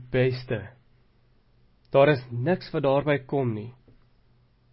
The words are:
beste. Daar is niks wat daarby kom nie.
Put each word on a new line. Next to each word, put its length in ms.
beste. 580
Daar 180
is 220
niks 400
wat 120
daarby 360
kom 360
nie. 200